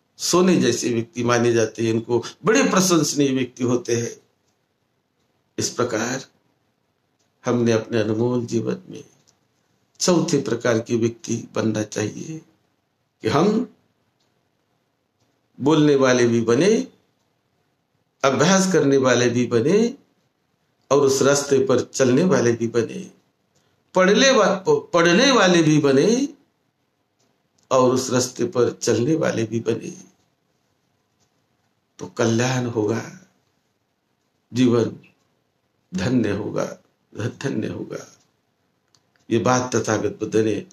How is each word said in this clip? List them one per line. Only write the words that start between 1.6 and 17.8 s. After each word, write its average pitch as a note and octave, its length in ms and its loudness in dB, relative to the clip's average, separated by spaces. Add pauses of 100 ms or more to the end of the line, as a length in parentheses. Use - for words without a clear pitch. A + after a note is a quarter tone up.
हैं, A2+ 100 0
इनको A2+ 300 -2 (220)
बड़े B3 180 4
प्रशंसनीय E3+ 680 0
व्यक्ति C3 320 -4
होते A#2+ 320 -2
हैं। A#2 220 -6 (1400)
इस B2+ 120 -4
प्रकार A#2+ 560 -6 (1200)
हमने A#2+ 260 0
अपने A2 280 -2
अनमोल A#2 460 -2
जीवन A#2 320 -4 (120)
में - 140 -16 (960)
चौथे D#3 420 0
प्रकार A#2 380 -2
के A#2 160 -6
व्यक्ति A#2 600 -4
बनना G#2+ 280 -2
चाहिए C3 580 -8 (800)
कि - 60 -4
हम G#3 460 0 (1900)
बोलने D3 340 4
वाले B2+ 320 4
भी A#2 140 2
बने, F#3 460 2 (1400)